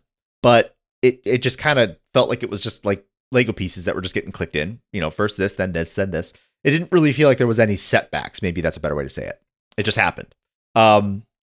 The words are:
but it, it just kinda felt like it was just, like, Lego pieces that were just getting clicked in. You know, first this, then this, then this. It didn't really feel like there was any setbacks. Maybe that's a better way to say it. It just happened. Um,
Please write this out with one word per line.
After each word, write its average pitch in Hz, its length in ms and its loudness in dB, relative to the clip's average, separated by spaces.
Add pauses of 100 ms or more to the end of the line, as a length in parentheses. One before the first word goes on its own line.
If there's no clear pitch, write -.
(420)
but 120 340 4 (260)
it, 127 220 2
it 117 180 0
just - 160 -2
kinda 123 380 0 (160)
felt 127 160 2
like - 140 -4
it - 80 -6
was 104 100 -8
just, - 260 -8
like, 101 200 -4 (240)
Lego 123 220 2
pieces 92 320 -6
that 90 100 -2
were - 60 -6
just 92 140 -6
getting 95 180 -8
clicked - 240 -8
in. 87 240 -6 (120)
You 104 80 -6
know, 78 100 -2
first 104 260 -4
this, 98 180 -2
then 95 180 -4
this, 82 220 -4
then 98 160 -4
this. 82 220 -6 (320)
It - 60 2
didn't 165 220 -2
really 156 200 4
feel 143 160 4
like 131 100 4
there 127 80 2
was 113 140 2
any 107 160 2
setbacks. - 640 -2
Maybe 87 220 -4
that's 80 160 -4
a - 20 -20
better 78 140 -4
way 71 100 -4
to 67 60 -10
say 60 160 -10
it. 50 140 -14 (360)
It 107 60 -4
just 101 160 -2
happened. - 360 -4 (400)
Um, 104 500 4 (220)